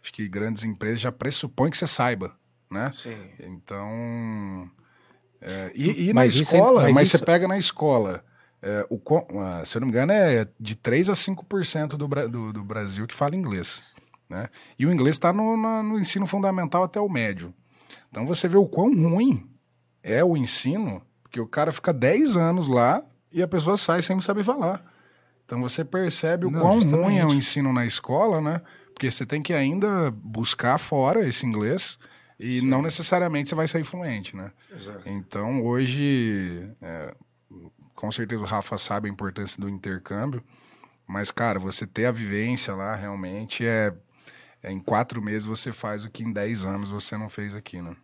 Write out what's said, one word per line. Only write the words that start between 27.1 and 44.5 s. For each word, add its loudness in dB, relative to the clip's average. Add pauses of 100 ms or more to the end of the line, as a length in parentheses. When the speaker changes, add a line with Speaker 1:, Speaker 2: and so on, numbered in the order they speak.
Speaker 1:
é 6
o 6
Speaker 3:
justamente. 6
Speaker 1:
ensino 2
na 2
escola, 2
né? -2 (340)
Porque -2
você -4
tem -4
que -4
ainda 2
buscar 0
fora 2
esse 0
inglês -2 (400)
e -2
Speaker 2:
Sim. 2
Speaker 1:
não 4
necessariamente 0
você -2
vai 0
sair -2
fluente, -8
né? -12 (220)
Speaker 2:
Exato. -14
Speaker 1:
Então -4
hoje, -2 (120)
é, -12 (800)
com -8
certeza -6
o -8
Rafa -4
sabe -4
a -6
importância -8
do -6
intercâmbio, -8 (640)
mas, -6
cara, -2
você -6
ter -2
a 2
vivência -2
lá -6
realmente -8
é, 0 (720)